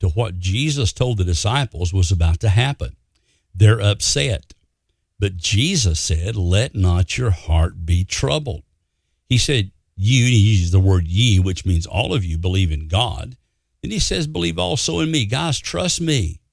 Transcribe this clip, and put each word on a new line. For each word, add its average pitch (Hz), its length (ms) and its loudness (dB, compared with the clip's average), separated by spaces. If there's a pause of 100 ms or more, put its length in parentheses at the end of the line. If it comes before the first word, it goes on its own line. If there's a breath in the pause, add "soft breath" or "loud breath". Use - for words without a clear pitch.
to 92 80 0
what 90 300 -4
Jesus 117 520 0
told 127 260 -2
the 95 60 0
disciples 90 680 -2
was 90 180 2
about 82 300 2
to 110 80 2
happen. 120 480 0 (580)
They're 107 240 6
upset. 104 720 -2 (640)
But 98 200 -2
Jesus 104 640 0
said, 90 340 -4
"Let 98 400 0
not 90 420 2
your 123 140 0
heart 82 540 0
be 92 180 0
troubled." 135 600 -4 (680)
He 127 80 2
said, 113 340 0 (240)
"You," 120 300 2
and 123 80 2
he 113 60 6
uses 101 320 4
the 92 100 4
word 92 260 2
"ye," 98 320 2
which 92 260 -2
means 85 200 0
all - 280 -4
of 110 120 -2
you 80 120 -4
believe 90 360 0
in 76 160 -8
God. 104 480 -4 (440)
Then 190 100 -8
he 214 80 -4
says, 180 280 -2
"Believe 156 320 -4
also 160 400 -2
in 160 120 -2
me." 147 140 0
Guys, 139 340 -4
trust 170 420 -4
me. 117 400 -2 (100)